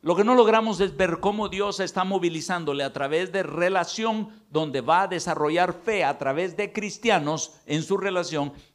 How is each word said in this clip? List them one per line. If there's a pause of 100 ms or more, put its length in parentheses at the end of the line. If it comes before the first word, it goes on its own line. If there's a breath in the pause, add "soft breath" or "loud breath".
Lo
que
no
logramos
es
ver
cómo
Dios
está
movilizándole
a
través
de
relación,
donde
va
a
desarrollar
fe
a
través
de
cristianos (120)
en
su
relación, (240 loud breath)